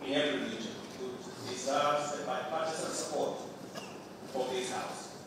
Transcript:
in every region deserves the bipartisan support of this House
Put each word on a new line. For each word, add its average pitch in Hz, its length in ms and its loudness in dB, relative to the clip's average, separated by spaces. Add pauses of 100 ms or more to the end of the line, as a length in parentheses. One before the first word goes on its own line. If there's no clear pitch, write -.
in 135 80 0
every 147 280 4
region 113 340 -2 (720)
deserves 147 680 4
the 147 80 -4
bipartisan 160 680 0
support - 460 2 (960)
of - 160 2
this 127 200 0
House - 300 -2 (260)